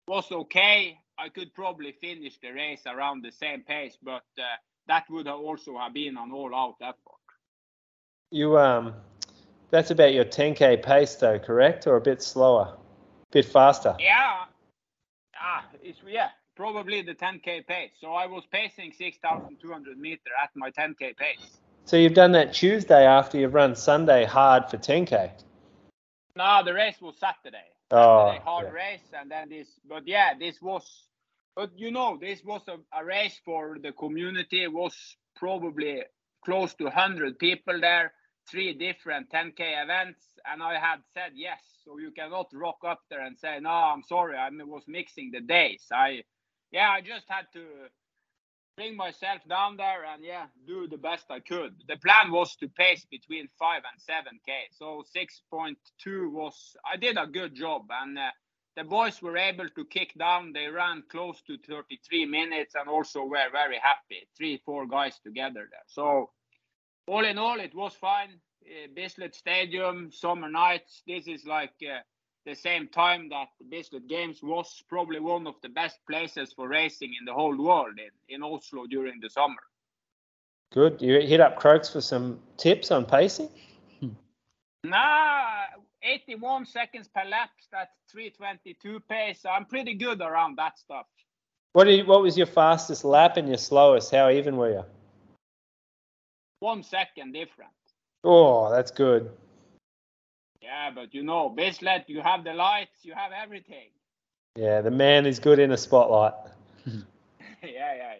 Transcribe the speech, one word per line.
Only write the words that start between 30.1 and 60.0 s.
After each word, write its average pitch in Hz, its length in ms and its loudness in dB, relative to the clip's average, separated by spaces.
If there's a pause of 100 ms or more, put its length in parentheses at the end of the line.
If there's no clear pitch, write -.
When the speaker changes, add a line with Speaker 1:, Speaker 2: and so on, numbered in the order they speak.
Speaker 1:
this 165 240 -10
was. - 460 -12 (480)
But, 196 220 -10
you 226 120 -10
know, 240 300 -4
this 185 240 -12
was 208 240 -12
a, 175 80 -14 (240)
a 160 60 -10
race 196 400 -6
for 156 360 -10
the 147 120 -14
community. 180 720 -6
It 160 100 -8
was 175 420 -10 (220)
probably 151 640 -8 (400)
close 185 300 -4
to 143 160 -8
hundred 170 500 -4
people 175 400 -2
there, 170 320 0 (340)
three 180 280 -8
different 151 560 -10
ten 165 260 -6
K 160 260 -8
events, 180 400 -8 (300)
and 156 100 -14
I 165 120 -6
had 160 240 -4 (160)
said 175 220 -12
yes. 160 260 -14 (240)
So 147 120 -20
you 151 140 -16
cannot 170 400 -12
rock 156 340 -12
up 170 240 -8
there 139 160 -12
and 131 140 -18
say, 151 220 -10
"No, 160 80 -8
I'm 156 340 -2
sorry, 170 320 -4
I 131 140 -6 (160)
was 147 220 -18
mixing 151 440 -16
the 123 80 -12
days." 123 540 -2
I, 131 300 0 (500)
yeah, 202 160 0
I 196 100 -2
just 202 300 -16
had 190 240 -10
to 170 80 -20 (1120)
bring 220 220 -14
myself 185 500 -8
down 196 300 -4
there 190 260 -6 (100)
and, 151 80 -20
yeah, 170 260 -16 (200)
do 180 180 -12
the 156 120 -14
best 160 320 -12
I 127 100 -14
could. 151 360 -12 (120)
The 151 80 -12
plan 196 340 2
was 170 280 -4
to 143 100 -12
pace 180 420 -4
between 147 380 -16 (100)
five 160 320 -6
and 117 120 -20
seven 135 440 -12
K. 139 60 -12 (200)
So 151 380 -18
six - 400 -14
point 160 280 -12 (200)
two 190 340 -12
was, 156 440 -16 (100)
I 175 120 -10
did 233 200 -4
a 156 80 -6
good 151 300 -12
job, 143 340 -10
and, 135 300 -12
uh, 135 120 -8 (440)
the 160 80 -14
boys 208 380 -6
were 170 160 -10
able 180 320 -6
to 151 160 -14
kick 185 340 -10